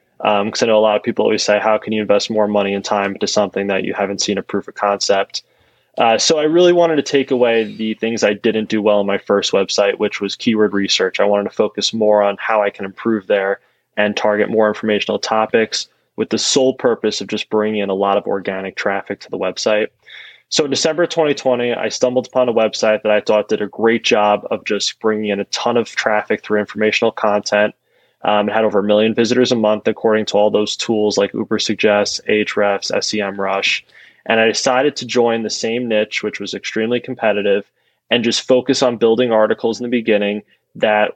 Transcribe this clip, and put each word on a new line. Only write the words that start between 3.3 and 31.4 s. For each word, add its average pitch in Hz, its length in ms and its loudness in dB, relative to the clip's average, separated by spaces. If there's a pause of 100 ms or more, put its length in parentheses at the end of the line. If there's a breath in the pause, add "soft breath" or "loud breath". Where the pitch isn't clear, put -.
that 95 180 -2
you - 80 -4
haven't 98 260 -4
seen 101 180 -2
a 95 60 -6
proof - 240 -6
of - 80 -18
concept?" 101 680 -2 (540)
Uh, 113 200 4
so 156 220 0
I 151 40 0
really 175 300 4
wanted 170 240 4
to 139 60 0
take 135 280 0
away 117 320 2
the 110 300 -6
things 113 280 -4
I 107 120 2
didn't 107 340 -2
do 107 140 -2
well 104 180 2
in 101 80 -2
my 101 100 0
first - 360 0
website, 101 440 0
which 104 220 -2
was 98 160 -4
keyword 107 380 0
research. 98 480 -2
I 101 40 4
wanted 101 200 2
to - 100 -8
focus - 380 -2
more 107 280 4
on 101 160 2
how 110 240 0
I 101 80 0
can 101 140 -10
improve 98 440 -4
there 98 340 0 (340)
and 104 220 0
target 104 320 0
more 110 180 2
informational 107 520 -2
topics 110 680 -2 (300)
with 113 140 -4
the 113 60 0
sole 131 360 2
purpose 113 480 -2
of 101 60 -10
just - 220 -8
bringing 107 300 0
in 98 100 -2
a 95 60 0
lot 98 220 0
of 101 100 -4
organic 98 480 -6
traffic 98 460 -6
to - 80 -20
the - 80 -8
website. 104 500 -2 (600 loud breath)
So - 140 0
in 143 60 -2
December 156 380 0
twenty 156 260 0
twenty, 120 400 0
I 110 160 -4
stumbled 127 380 0
upon 127 200 2
a 120 60 0
website 110 480 2
that 107 100 0
I 104 80 4
thought 107 300 0
did 104 140 0
a 104 40 -4
great 113 360 0
job 104 480 2
of 107 120 -6
just - 360 -6
bringing 107 320 -2
in 101 80 -2
a 101 60 -4
ton - 300 -4
of 117 140 0
traffic - 540 -2
through 107 160 0
informational 107 520 0
content. 104 600 0 (480)
Um, 104 260 0
it 101 60 -2
had 110 100 0
over 101 160 2
a 98 40 0
million 104 320 2
visitors 117 360 2
a 127 40 2
month, 107 320 0
according 107 400 0
to - 100 -2
all 104 140 4
those 107 260 0
tools 107 400 0
like 101 140 0
Ubersuggest, 104 1000 0